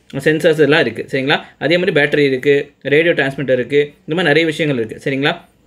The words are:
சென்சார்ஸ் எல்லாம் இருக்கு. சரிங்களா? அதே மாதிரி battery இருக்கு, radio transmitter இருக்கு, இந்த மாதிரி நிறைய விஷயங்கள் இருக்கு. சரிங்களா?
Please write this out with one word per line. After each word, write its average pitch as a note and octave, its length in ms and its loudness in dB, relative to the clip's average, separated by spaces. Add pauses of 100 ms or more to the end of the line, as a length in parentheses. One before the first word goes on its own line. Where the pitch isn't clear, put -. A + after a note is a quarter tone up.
(180)
சென்சார்ஸ் D#3 420 2
எல்லாம் D3+ 220 4
இருக்கு. A#2+ 300 -4
சரிங்களா? C#3 300 -2 (180)
அதே D#3 180 0
மாதிரி F3 240 0
battery D3 180 0
இருக்கு, C#3 360 2 (260)
radio D#3 320 2
transmitter C#3 460 -2
இருக்கு, C3 180 -2
இந்த D3 380 -4
மாதிரி F3 120 0
நிறைய D#3 180 4
விஷயங்கள் D3 400 -2
இருக்கு. - 240 -10
சரிங்களா? C#3 240 -2 (340)